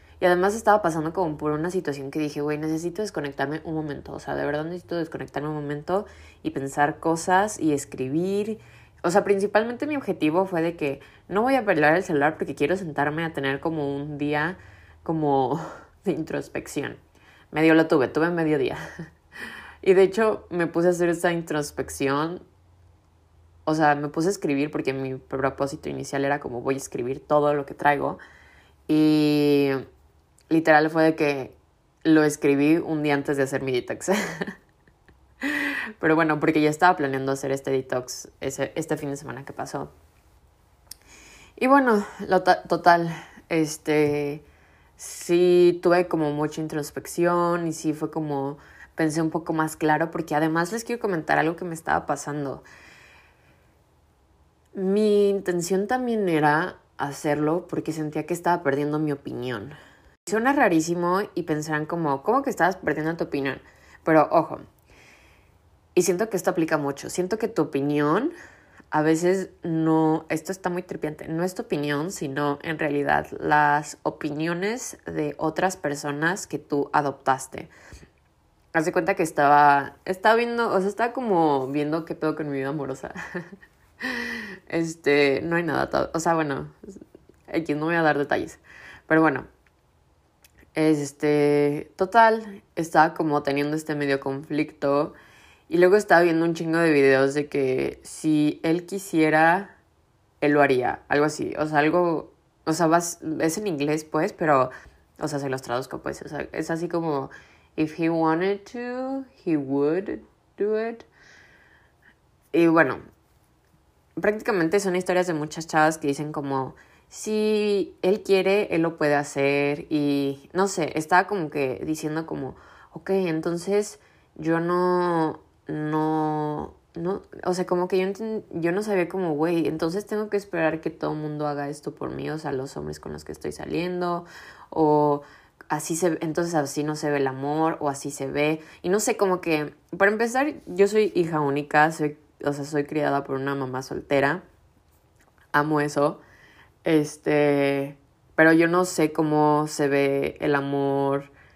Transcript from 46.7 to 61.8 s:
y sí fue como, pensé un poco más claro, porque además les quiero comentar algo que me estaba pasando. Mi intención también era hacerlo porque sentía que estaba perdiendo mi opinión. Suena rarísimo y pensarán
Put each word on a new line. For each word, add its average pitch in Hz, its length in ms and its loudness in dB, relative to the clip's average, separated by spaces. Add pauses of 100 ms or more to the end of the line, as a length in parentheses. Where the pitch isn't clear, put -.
y 160 60 -4
sí 156 200 -4
fue 151 180 -6
como, 143 460 -4 (400)
pensé 160 240 0
un 160 80 0
poco 165 240 -4
más 156 240 -2
claro, 156 340 2
porque 165 240 -4
además 160 380 0
les 226 100 -6
quiero 240 160 -6
comentar 156 400 -2
algo 156 160 0
que 170 80 -10
me 170 120 -8
estaba 156 300 -2
pasando. 143 580 -6 (2000)
Mi 202 560 2
intención 190 580 -2
también 233 400 -2
era 156 500 2 (200)
hacerlo 151 720 -2
porque 156 240 -6
sentía 151 320 -6
que 175 80 -4
estaba 170 300 0
perdiendo 147 360 0
mi 151 120 0
opinión. 123 600 -6 (540)
Suena 226 260 0
rarísimo 175 720 2 (140)
y 180 80 -4
pensarán 151 420 -4